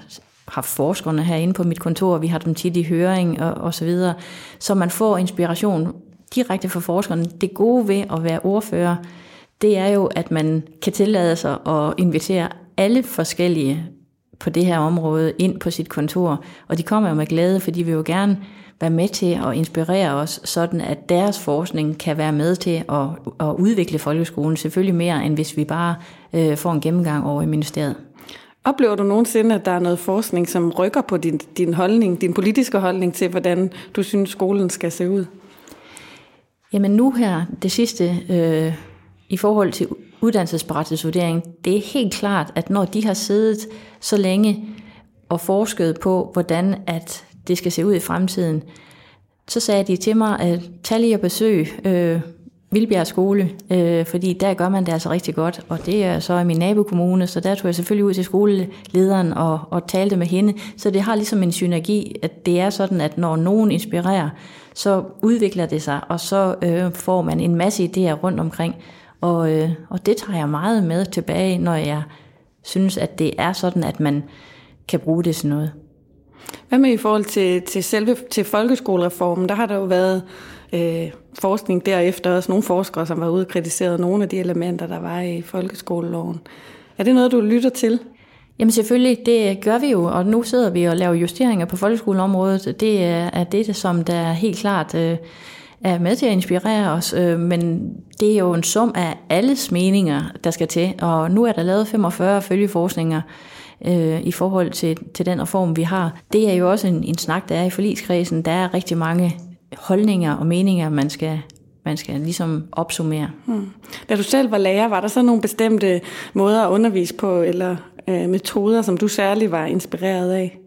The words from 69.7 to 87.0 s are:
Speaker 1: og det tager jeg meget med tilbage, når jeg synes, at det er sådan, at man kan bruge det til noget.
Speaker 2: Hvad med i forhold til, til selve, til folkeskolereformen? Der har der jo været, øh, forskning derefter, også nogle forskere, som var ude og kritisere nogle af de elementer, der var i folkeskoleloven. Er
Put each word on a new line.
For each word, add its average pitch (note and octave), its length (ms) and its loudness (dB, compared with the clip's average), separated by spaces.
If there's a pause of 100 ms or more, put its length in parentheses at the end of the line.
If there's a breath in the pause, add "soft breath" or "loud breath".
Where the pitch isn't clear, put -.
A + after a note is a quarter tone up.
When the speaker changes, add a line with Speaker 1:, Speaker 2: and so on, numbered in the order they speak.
Speaker 1:
og F3+ 160 -6
det - 120 2
tager F#3 220 -4
jeg D3 100 -2
meget F#3+ 340 0
med E3+ 220 0
tilbage, F3+ 520 -2
når E3+ 180 0
jeg D3+ 260 -2 (640 loud breath)
synes, F#3+ 340 0
at - 220 -4
det D#3+ 180 0
er F3 160 0
sådan, F3+ 300 -2
at - 160 -4
man C#3+ 240 0 (640 loud breath)
kan E3 120 0
bruge E3 240 0
det E3 120 0
til D3+ 140 -2
noget. D3+ 220 -2 (1000 loud breath)
Speaker 2:
Hvad B3+ 100 4
med C4+ 120 6
i A3 60 4
forhold G#3+ 280 2
til, F3+ 360 2
til F3+ 220 -4
selve, A3 320 2 (160)
til G#3 120 0
folkeskolereformen? F#3 1080 0
Der G3+ 60 -2
har A#3 100 0
der G3+ 100 -2
jo G3 80 -2
været, F#3 400 2 (500 loud breath)
øh, E3 380 -2 (280)
forskning F#3+ 460 0
derefter, F3+ 500 2
også F3+ 160 -2
nogle G#3 120 2
forskere, F3+ 420 -2
som D#3+ 140 -4
var E3 100 -2
ude F3+ 120 2
og F#3 60 -4
kritisere F3 520 -2
nogle F#3+ 240 2
af F3+ 60 -2
de F#3+ 100 -4
elementer, F3 480 -2
der E3+ 120 -8
var F3 220 -6
i F3 200 -6
folkeskoleloven. E3+ 960 -6 (580 loud breath)
Er G3+ 60 -2